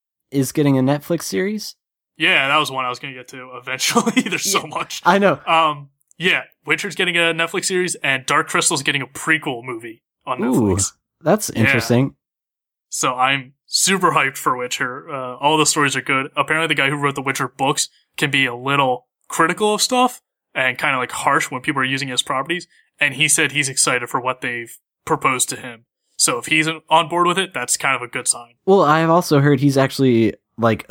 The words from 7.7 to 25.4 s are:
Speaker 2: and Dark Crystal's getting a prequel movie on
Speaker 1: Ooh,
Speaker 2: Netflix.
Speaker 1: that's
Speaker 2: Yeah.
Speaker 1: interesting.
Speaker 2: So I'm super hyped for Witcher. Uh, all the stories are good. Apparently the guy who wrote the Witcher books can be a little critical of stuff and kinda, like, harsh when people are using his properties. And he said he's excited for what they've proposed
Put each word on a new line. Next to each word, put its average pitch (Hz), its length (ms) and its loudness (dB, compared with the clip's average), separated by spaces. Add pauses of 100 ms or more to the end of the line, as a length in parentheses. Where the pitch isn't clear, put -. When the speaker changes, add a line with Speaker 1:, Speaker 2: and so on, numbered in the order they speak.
Speaker 2:
and 135 300 -2
Dark 156 240 2
Crystal's 160 340 0
getting 143 180 0
a 123 60 -8
prequel 156 560 -4
movie 117 400 -12 (220)
on 135 180 -4
Speaker 1:
Ooh, 247 100 0 (220)
Speaker 2:
Netflix. - 180 -2 (280)
Speaker 1:
that's 208 320 0
Speaker 2:
Yeah. 113 80 0
Speaker 1:
interesting. 127 540 2 (760)
Speaker 2:
So 135 260 -2
I'm 131 380 0 (120)
super 180 460 2
hyped 139 260 0
for 135 180 -2
Witcher. 123 540 -6
Uh, 131 280 -8
all 147 200 2
the 151 80 4
stories 143 300 2
are 131 60 -4
good. 135 340 -2
Apparently 156 320 0
the 156 120 0
guy 139 100 2
who 147 60 -2
wrote 143 200 -2
the 139 80 -6
Witcher 135 240 -2
books - 420 -2 (280)
can 147 120 0
be 135 160 2
a 120 100 -2
little 131 520 -2 (200)
critical 180 460 0
of 208 80 -2
stuff 247 400 0 (320)
and 127 240 -2
kinda, 143 220 0
like, 123 120 -4
harsh - 380 0
when 127 120 -8
people 135 200 -2
are 131 40 0
using 135 240 -4
his 123 120 -2
properties. 143 460 -4 (320)
And 143 160 0
he 151 120 2
said 147 240 2
he's 143 180 0
excited 127 380 0
for 131 140 -2
what 127 200 -4
they've 120 360 -8 (260)
proposed 135 460 0